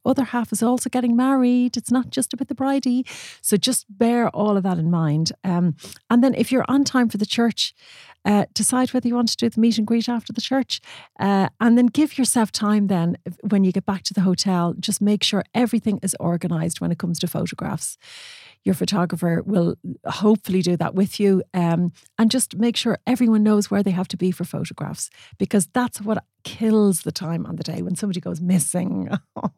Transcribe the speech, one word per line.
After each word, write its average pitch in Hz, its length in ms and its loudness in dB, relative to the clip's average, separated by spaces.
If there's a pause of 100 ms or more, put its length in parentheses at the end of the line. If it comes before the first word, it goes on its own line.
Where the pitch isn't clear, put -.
other 262 220 0
half 233 260 -4
is 202 100 -2
also 247 280 0
getting 240 260 0
married. 247 600 2
It's 233 140 -4
not 247 180 0
just - 240 -4
about 254 160 -8
the 254 60 -6
bridey. 262 500 0 (360)
So - 140 0
just 247 320 0
bear 233 420 0
all 208 280 0
of 185 60 0
that 185 140 0
in 165 140 0
mind. 160 400 2 (140)
Um, 175 320 2 (320)
and 240 120 4
then 262 140 4
if - 160 0
you're 254 160 2
on 277 160 2
time 247 240 2
for 208 100 -4
the 208 80 0
church, - 480 -2 (520)
uh, 202 280 4
decide 254 400 0
whether 247 140 0
you 240 80 0
want 240 140 2
to - 80 -6
do 233 120 0
the 220 120 0
meet 226 160 4
and 214 100 0
greet 233 220 0
after 233 240 -4
the - 80 -6
church, - 400 -2 (360)
uh, 196 300 2 (140)
and 233 160 6
then 247 80 6
give 294 320 2
yourself 226 340 2
time 208 360 0
then 170 300 0 (300)
when 196 160 4
you 185 80 4
get 190 140 -2
back 190 180 -4
to - 100 -8
the 202 80 0
hotel. 180 560 2
Just - 240 -4
make 208 220 2
sure - 200 0 (100)
everything 226 500 0
is 190 160 -2
organised 170 640 -2
when 170 100 -2
it 165 60 -2
comes 170 220 -4
to 170 80 -2
photographs. 156 680 -6 (680)
Your 190 100 2
photographer 175 680 -2
will 180 300 0 (300)
hopefully 196 560 2
do 175 140 0
that 165 180 -2
with 190 240 0
you, 196 240 2 (120)
um, 170 400 0 (240)
and 226 120 4
just 247 280 -4
make 233 180 0
sure - 320 -2
everyone 226 340 4
knows 208 300 2
where 202 100 2
they 196 100 2
have 185 180 -2
to 175 80 -10
be 180 140 0
for 180 120 -4
photographs, - 640 -8 (280)
because 196 360 0
that's 247 280 -2
what 208 240 -4 (180)
kills 214 580 2
the 175 100 -8
time 165 340 -6
on 170 100 -10
the - 80 -8
day 175 180 -8
when 180 140 -4
somebody 185 240 -4
goes 175 220 -8
missing. 180 720 0
<laughs> - 60 -2 (380)